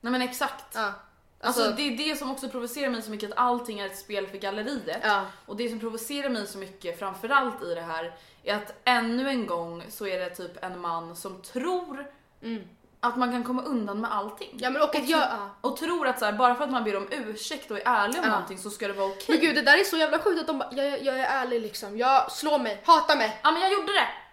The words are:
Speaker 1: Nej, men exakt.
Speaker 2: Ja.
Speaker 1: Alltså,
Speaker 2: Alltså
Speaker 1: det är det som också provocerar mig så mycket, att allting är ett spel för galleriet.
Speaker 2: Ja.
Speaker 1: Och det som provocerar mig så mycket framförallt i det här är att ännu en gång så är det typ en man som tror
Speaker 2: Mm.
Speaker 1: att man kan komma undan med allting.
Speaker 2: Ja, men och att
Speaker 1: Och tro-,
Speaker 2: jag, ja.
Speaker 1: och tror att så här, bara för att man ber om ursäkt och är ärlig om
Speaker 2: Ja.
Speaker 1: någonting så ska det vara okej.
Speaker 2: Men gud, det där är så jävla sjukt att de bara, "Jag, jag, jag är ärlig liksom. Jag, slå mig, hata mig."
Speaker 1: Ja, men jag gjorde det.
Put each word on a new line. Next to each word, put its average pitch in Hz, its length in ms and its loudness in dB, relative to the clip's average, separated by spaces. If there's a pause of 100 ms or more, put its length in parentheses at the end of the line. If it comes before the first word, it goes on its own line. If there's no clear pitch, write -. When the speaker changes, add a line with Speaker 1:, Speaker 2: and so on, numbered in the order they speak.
Speaker 1:
Nej, 240 100 -4
men 247 100 2
exakt. 247 440 -4 (100)
Speaker 2:
Ja. 214 180 -2 (480)
Speaker 1:
Alltså, 240 200 2
Speaker 2:
Alltså 220 160 4
Speaker 1:
det 285 100 -2
är 233 100 -2 (120)
det 302 60 -2
som 269 160 -6
också 262 180 -6
provocerar 254 400 -4
mig 233 120 -4
så 214 100 -10
mycket, 208 200 -8
att - 60 -6
allting 240 420 0
är 202 60 -6
ett 196 120 -10
spel 196 300 -6
för 196 100 -12
galleriet. 208 680 -4
Speaker 2:
Ja. 202 220 4 (200)
Speaker 1:
Och 208 100 -10
det 233 140 -2
som 226 100 -6
provocerar 226 500 -4
mig 214 180 -2
så 196 100 -12
mycket 190 420 -10
framförallt 226 640 0
i 170 120 -2
det 165 60 -8
här 165 340 -6 (280)
är 202 120 0
att 208 180 -8 (120)
ännu 240 440 2
en 240 180 0
gång 170 420 -6
så - 180 -8
är 185 120 -2
det 180 100 -4
typ 180 340 -12
en 185 160 -8
man 170 360 -4
som 185 260 -10
tror 285 720 -4 (300)
Speaker 2:
Mm. 226 200 -6 (380)
Speaker 1:
att 240 180 0
man 247 140 2
kan 240 120 0
komma 254 200 -2
undan 214 380 -2
med 233 140 -2
allting. 214 460 -6
Speaker 2:
Ja, 254 80 0
men 277 120 2
och 294 80 6
att 294 60 -2
Speaker 1:
Och 294 60 2
tro-, 254 100 0
Speaker 2:
jag, 320 100 6
ja. 233 280 0 (120)
Speaker 1:
och 277 160 -2
tror 320 300 0
att 247 120 0
så 226 60 0
här, 208 80 2
bara 247 220 6
för 262 80 -2
att 262 80 -2
man 247 120 0
ber 208 120 0
om 196 160 -4
ursäkt 220 600 -6
och 208 60 -4
är - 80 -6
ärlig 233 340 2
om 339 60 0
Speaker 2:
Ja. 330 60 4
Speaker 1:
någonting 190 260 -2
så 208 120 -10
ska 208 180 -6
det 202 60 -4
vara 196 140 0
okej. 196 200 -6
Speaker 2:
Men 311 120 6
gud, 302 160 4
det - 60 4
där 277 160 10
är 392 60 6
så 349 140 0
jävla 311 220 2
sjukt 339 220 4
att - 60 -4
de 285 120 -2
bara, 262 120 -4
"Jag, 277 180 -2
jag, 277 140 -4
jag 262 160 0
är 262 60 0 (160)
ärlig 247 200 0
liksom. 208 360 -8
Jag, 262 340 4
slå 294 260 2
mig, 220 280 -2
hata 320 300 8
mig." 226 280 0
Speaker 1:
Ja, 302 80 6
men 339 100 2
jag 381 100 4
gjorde 392 220 0
det. 302 140 4 (260)